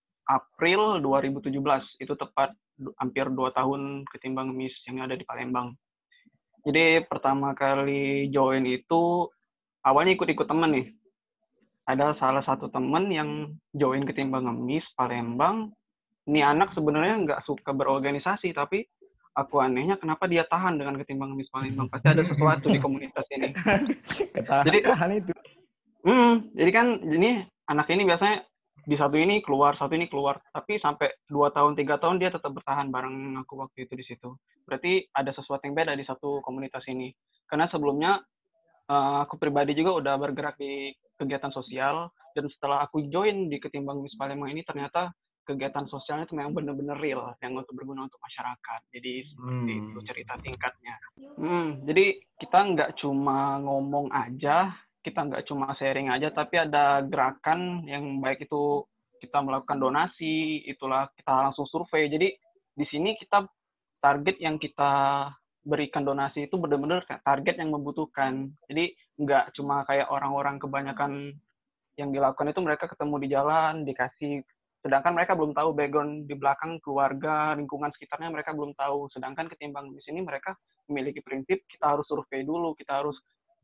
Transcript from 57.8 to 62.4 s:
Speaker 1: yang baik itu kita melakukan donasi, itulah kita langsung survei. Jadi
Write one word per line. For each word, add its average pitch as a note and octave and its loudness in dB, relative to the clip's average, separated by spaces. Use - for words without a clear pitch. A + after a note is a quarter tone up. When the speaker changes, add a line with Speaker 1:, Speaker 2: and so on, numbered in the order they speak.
Speaker 1:
yang C#3 -6
baik C3+ -4
itu D3 0
kita C#3 -2
melakukan C3+ -2
donasi, D#3 -2
itulah C3+ -4
kita C3+ 0
langsung C#3 -6
survei. D#3+ 0
Jadi D#3+ 0